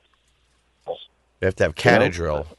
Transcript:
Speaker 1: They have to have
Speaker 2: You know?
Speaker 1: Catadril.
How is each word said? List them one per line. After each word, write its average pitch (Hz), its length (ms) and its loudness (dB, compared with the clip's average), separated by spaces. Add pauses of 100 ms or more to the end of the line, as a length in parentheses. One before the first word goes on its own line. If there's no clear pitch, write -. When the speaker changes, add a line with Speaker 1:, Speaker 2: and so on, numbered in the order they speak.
(1400)
Speaker 1:
They 95 60 -2
have 92 100 -2
to 101 80 0
have 82 100 0 (100)
Speaker 2:
You 120 60 4
know? 117 80 6
Speaker 1:
Catadril. 82 480 -2 (120)